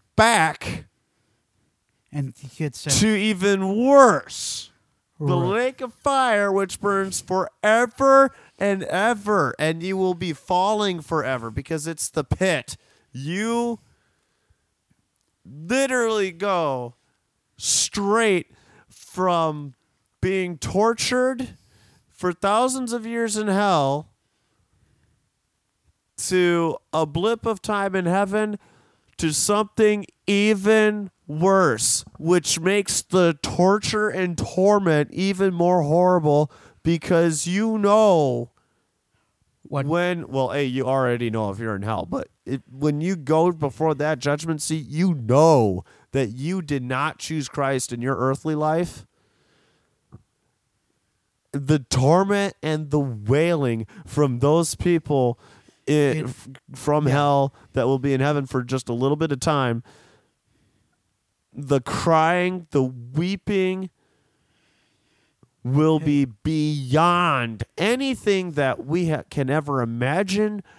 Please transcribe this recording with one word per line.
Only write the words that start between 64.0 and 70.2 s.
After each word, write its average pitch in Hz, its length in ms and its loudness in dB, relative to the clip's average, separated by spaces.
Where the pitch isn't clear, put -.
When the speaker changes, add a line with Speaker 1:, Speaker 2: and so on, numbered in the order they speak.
Speaker 1:
will 151 340 2
Speaker 2:
Hey. 156 80 -4
Speaker 1:
be 143 200 2
beyond 151 1200 0
anything 208 760 -2
that 135 340 -2
we 165 240 -2
ha-, 147 220 -2
can 131 180 -2
ever 143 320 -2
imagine 185 800 -2